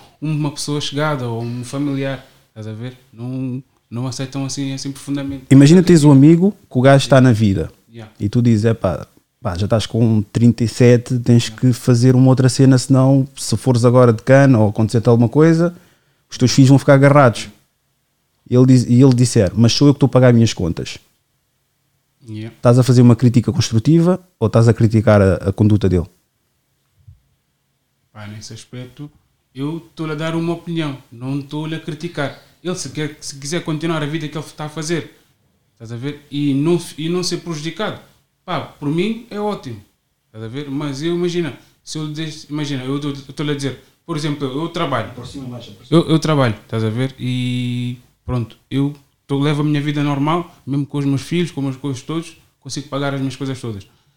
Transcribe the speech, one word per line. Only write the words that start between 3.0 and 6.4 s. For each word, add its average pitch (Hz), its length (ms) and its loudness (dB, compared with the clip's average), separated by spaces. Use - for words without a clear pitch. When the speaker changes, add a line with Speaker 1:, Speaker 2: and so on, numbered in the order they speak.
Speaker 1:
Não, 127 480 -8
não 123 200 -8
aceitam 135 380 -8
assim, 135 280 -8
assim 135 180 -10
profundamente. 139 600 -8
Speaker 2:
Imagina 147 320 8
tens 175 200 4
um 147 80 8
amigo 165 400 6